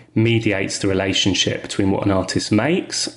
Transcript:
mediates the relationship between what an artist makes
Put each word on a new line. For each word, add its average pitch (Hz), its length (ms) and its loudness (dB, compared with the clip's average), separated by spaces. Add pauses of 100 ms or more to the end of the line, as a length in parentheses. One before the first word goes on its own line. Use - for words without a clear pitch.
(180)
mediates 110 640 2
the 104 80 0
relationship 95 720 0
between 98 300 0
what - 140 0
an 101 60 2
artist - 380 -2
makes 123 680 0